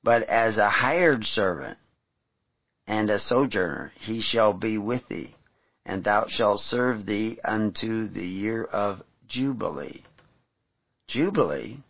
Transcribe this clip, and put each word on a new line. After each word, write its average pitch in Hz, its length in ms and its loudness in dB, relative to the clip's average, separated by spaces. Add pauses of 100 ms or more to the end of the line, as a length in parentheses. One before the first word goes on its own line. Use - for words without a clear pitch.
"But 117 200 6
as 113 340 2
a 104 120 6
hired 135 560 4
servant 92 520 -2 (1080)
and 107 220 0
a 104 100 2
sojourner, 95 760 0
he 113 260 -6
shall 107 320 4
be 110 240 -2
with 113 300 -4
thee, - 280 -10 (500)
and 95 180 -6
thou 104 240 2
shalt 104 340 2
serve 123 440 0
thee 107 380 -4
unto 110 640 -2
the 92 180 -8
year 104 380 -4
of 101 400 -2 (240)
Jubilee." 101 760 -4 (1040)
Jubilee? 139 840 0